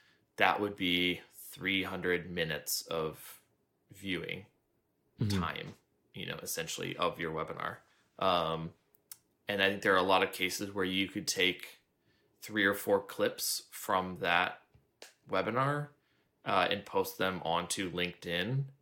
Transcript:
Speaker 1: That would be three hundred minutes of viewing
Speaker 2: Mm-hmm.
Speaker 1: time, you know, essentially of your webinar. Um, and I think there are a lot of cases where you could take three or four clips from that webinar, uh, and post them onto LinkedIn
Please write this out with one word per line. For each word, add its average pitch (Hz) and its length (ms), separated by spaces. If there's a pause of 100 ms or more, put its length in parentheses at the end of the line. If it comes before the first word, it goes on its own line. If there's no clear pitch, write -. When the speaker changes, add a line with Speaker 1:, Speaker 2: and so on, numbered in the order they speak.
(380)
Speaker 1:
That 98 240
would 101 160
be 90 440 (300)
three 95 320
hundred 90 480
minutes 80 520
of 78 560 (540)
viewing 92 520 (760)
Speaker 2:
Mm-hmm. 101 180
Speaker 1:
time, - 340 (400)
you 92 120
know, 82 160
essentially 87 540
of 82 240
your 82 140
webinar. 80 440 (420)
Um, 82 500 (760)
and 101 140
I 98 80
think 98 120
there 104 120
are 92 40
a 92 60
lot 95 200
of 95 80
cases 95 400
where 98 140
you 95 220
could 95 200
take - 520 (640)
three 107 240
or 98 80
four 101 260
clips - 720
from 92 480
that 87 400 (720)
webinar, 131 560 (580)
uh, 92 240
and 98 160
post - 320
them 92 280
onto 87 460
LinkedIn 90 720 (180)